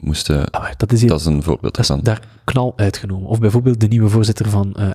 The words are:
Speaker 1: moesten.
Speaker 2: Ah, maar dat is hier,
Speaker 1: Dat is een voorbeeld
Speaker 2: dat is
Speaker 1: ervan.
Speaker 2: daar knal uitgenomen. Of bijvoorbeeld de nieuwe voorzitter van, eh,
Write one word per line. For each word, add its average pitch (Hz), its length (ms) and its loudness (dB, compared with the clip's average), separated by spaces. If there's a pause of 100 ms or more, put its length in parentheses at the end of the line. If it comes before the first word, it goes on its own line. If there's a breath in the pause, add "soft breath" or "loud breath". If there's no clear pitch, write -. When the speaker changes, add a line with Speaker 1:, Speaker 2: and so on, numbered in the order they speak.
Speaker 1:
moesten. 76 480 -2
Speaker 2:
Ah, - 120 -6
maar - 160 -10
dat 110 140 -2
is 117 80 4
hier, 120 100 4
Speaker 1:
Dat 78 100 2
is 76 60 -6
een 73 180 2
voorbeeld - 320 -2
Speaker 2:
dat - 80 0
is - 60 0
Speaker 1:
ervan. 71 140 -2
Speaker 2:
daar 110 240 -2 (160 loud breath)
knal 123 320 -2
uitgenomen. 98 540 -4
Of 110 100 0
bijvoorbeeld 117 400 2
de 110 80 4
nieuwe 110 220 4
voorzitter 107 400 2
van, 98 240 0
eh, 101 220 -2